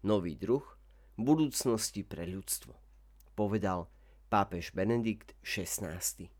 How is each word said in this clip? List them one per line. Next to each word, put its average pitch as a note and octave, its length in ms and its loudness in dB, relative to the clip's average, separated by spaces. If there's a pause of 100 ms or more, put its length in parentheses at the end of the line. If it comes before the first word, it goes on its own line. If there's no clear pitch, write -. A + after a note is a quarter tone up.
Nový F#2+ 320 2
druh A2 320 0 (480)
budúcnosti B2+ 880 2
pre E2+ 240 -8
ľudstvo, - 480 -8 (640)
povedal G2 480 0 (400)
pápež F#2+ 480 2
Benedikt A2 720 0
Šestnásty. F2 800 -6 (140)